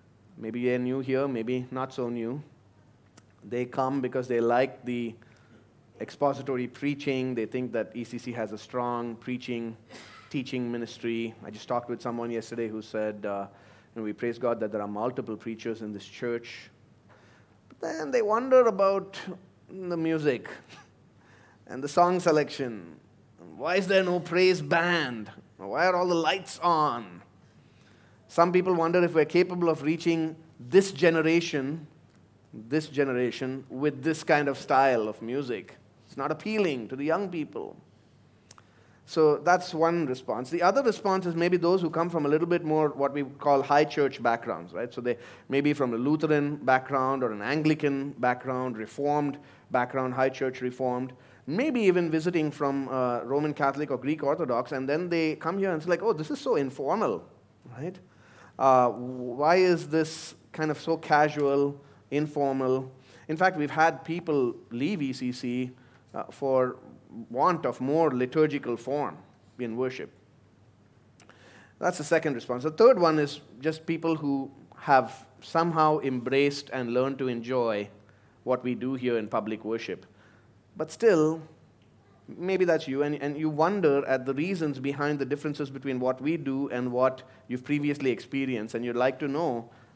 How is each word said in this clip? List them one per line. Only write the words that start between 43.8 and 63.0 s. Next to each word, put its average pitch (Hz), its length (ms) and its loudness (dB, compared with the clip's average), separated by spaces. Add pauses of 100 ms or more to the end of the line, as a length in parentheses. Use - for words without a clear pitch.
church 143 360 0
backgrounds, 104 520 -2
right? 101 180 -6
So - 80 -10
they 120 180 -2 (300)
may 135 140 2
be 147 120 2
from 135 200 0
a 113 40 0
Lutheran 147 600 2
background 131 680 2
or 117 80 0
an 104 100 -8
Anglican 143 760 0
background, 127 600 -2
Reformed 143 600 -2 (340)
background, 127 440 0
high 131 140 2
church 131 320 -4
Reformed, 127 520 -4 (320)
maybe 240 360 0
even 180 280 4
visiting 160 400 0
from, 139 400 -2
uh, 123 340 0
Roman 143 300 0
Catholic 147 380 0
or 131 60 0
Greek 147 260 -4
Orthodox, 139 480 0
and 131 180 -4
then 170 200 -2
they 160 260 0
come 175 240 -4
here 196 100 0
and 170 80 0
it's 156 100 -6
like, 175 140 0
"Oh, 214 120 2
this 156 180 -6
is 294 80 -6
so 247 160 0
informal," 139 680 -2 (540)
right? 170 220 -10 (580)
Uh, 127 320 6
why 127 680 0
is 175 320 4
this 156 440 -2 (180)
kind 156 200 -2
of 147 80 -6
so 165 180 -2
casual, 147 800 2 (300)
informal? 135 800 0 (360)